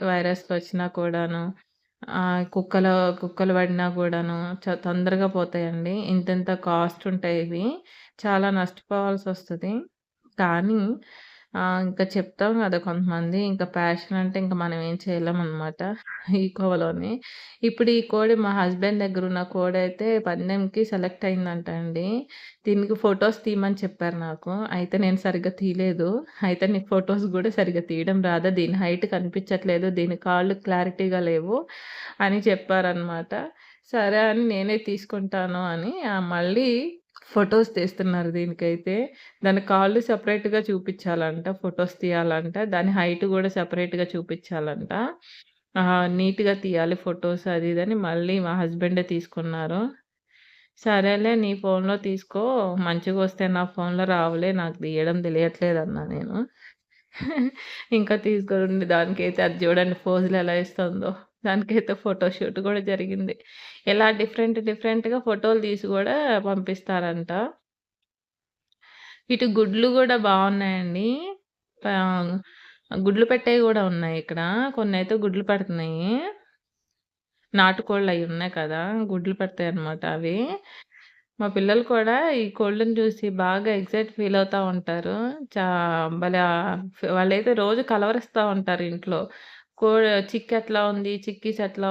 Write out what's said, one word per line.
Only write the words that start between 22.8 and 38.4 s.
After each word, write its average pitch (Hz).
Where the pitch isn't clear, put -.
ఫొటోస్ 214
తీయమని 196
చెప్పారు 175
నాకు. 165
అయితే 180
నేను 190
సరిగ్గా 185
తీయలేదు. 180
అయితే 180
"నీకు 196
ఫొటోస్ 196
గూడా 185
సరిగ్గా 180
తీయడం 170
రాదా? 175
దీని 180
హైట్ 175
కనిపించట్లేదు, 185
దీని 175
కాళ్ళు 185
క్లారిటీగా 185
లేవు" 170
అని 202
చెప్పారనమాట. 180
సరే 214
అని 220
నేనే 208
తీసుకుంటాను 190
అని 170
ఆహ్, 196
మళ్ళీ 180
ఫొటోస్ 214
తీస్తున్నారు 180
దీనికైతే. 170